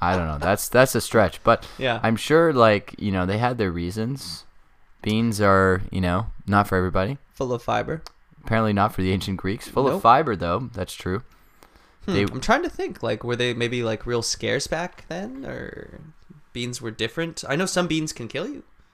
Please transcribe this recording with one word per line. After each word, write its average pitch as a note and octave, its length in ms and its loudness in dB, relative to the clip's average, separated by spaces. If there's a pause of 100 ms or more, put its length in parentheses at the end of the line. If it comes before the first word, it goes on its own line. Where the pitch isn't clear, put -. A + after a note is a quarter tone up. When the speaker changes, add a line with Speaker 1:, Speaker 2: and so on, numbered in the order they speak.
Speaker 1:
I F2+ 140 2
don't E2+ 100 0
know. D2+ 120 -2
That's, F2+ 300 0
that's B2+ 280 4
a G#2+ 40 2
stretch, G2+ 420 2
but A2+ 240 2 (120)
Speaker 2:
Yeah. A#2+ 240 -2
Speaker 1:
I'm A2+ 140 2
sure, D#3+ 360 4
like, A2 460 4
you G2+ 140 -2
know, F#2 120 2
they G2 140 0
had B2 200 0
their G2 120 0
reasons. G#2+ 760 -6 (560)
Beans G#2+ 400 0
are, F#2+ 400 6 (100)
you F#2+ 120 -2
know, F2+ 240 0 (220)
not G#2 200 6
for F#2+ 80 0
everybody. F#2 400 0 (160)
Speaker 2:
Full B2+ 220 -4
of A#2 80 -6
fiber. A#2 400 -4 (420)
Speaker 1:
Apparently A2+ 300 2
not G2+ 180 4
for - 100 -4
the F#2+ 100 2
ancient F#2+ 260 -2
Greeks. G2 300 -6
Full C3+ 180 2
of C3 80 2
Speaker 2:
Nope. G3 80 -2
Speaker 1:
fiber, B2 340 6
though. F2 380 -2
That's F#2 200 -6
true. F#2+ 280 -4 (840)
Speaker 2:
Hmm, G3 80 -4
Speaker 1:
They D#3+ 120 2
Speaker 2:
I'm - 180 -4
trying C#4 220 2
to D#4+ 60 -4
think, F4 340 -8
like, A2+ 200 -2
were A#2+ 120 -2
they B2 180 -2
maybe, A#2+ 300 -2
like, A2 200 -4
real A#2+ 180 -2
scarce A2+ 440 -4
back F3 420 -8
then, A#3 380 -10
or - 540 -12 (520)
beans B2 300 -8
were A2+ 80 -8
different? D#3+ 580 -6
I C3+ 80 0
know F#3 100 0
some F3+ 200 0
beans D#3 260 -2
can A2+ 160 -10
kill E3 200 -8
you. D4 160 -14 (300)